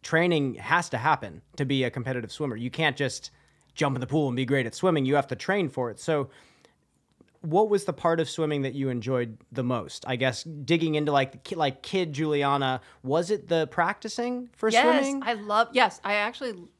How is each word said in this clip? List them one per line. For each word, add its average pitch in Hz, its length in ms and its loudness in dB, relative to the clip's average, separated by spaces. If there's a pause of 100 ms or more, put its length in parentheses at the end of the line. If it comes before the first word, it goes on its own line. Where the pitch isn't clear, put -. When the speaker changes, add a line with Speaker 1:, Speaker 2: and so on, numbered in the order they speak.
Speaker 1:
training 160 520 2
has 147 360 0
to 123 80 -4
happen 110 440 -2 (140)
to 143 80 -2
be 135 200 0
a 120 60 -2
competitive 123 420 -6
swimmer. 135 240 -6
You 120 140 -6
can't 147 260 0
just - 340 -4 (440)
jump 143 220 0
in 127 40 -4
the 127 60 -4
pool 151 220 2
and 120 80 -2
be 131 100 0
great 131 200 2
at 113 80 -8
swimming. 160 300 2
You 131 120 2
have - 120 2
to 127 80 -4
train 190 320 -2
for 123 220 -4
it. 104 100 -14
So 147 300 0 (1120)
what 180 280 2
was 202 140 2
the 175 80 -2
part 165 280 2
of 151 80 0
swimming 151 340 -2
that 135 120 -4
you 135 160 -2
enjoyed 120 480 -2 (140)
the 127 120 -4
most? 120 420 -4
I 131 100 -2
guess 123 260 0
digging 156 540 0
into, 151 160 0
like, 135 200 4
the - 60 -20
ki-, - 180 -10
like, 143 260 -2
kid 180 300 -2
Juliana, 143 680 0 (220)
was 160 280 0
it - 180 -4
the 165 200 2
practicing 240 840 -2
for - 160 -2
Speaker 2:
Yes, 226 160 6
Speaker 1:
swimming? 277 400 4
Speaker 2:
I 233 100 0
love, 208 380 2
yes, 233 320 4
I 202 100 0
actually 226 400 -2 (260)